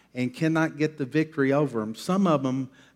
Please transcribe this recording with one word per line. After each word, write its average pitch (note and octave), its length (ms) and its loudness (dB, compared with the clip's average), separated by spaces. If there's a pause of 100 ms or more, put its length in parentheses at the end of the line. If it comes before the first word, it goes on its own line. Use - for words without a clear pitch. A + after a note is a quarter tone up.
(140)
and B2+ 200 -4
cannot D#3+ 440 0
get D3+ 200 -2
the C#3+ 60 -4
victory D3 480 0
over C3+ 300 0
'em. A2 120 -6
Some F#3+ 320 0
of D3 180 4
'em C3 260 -2 (260)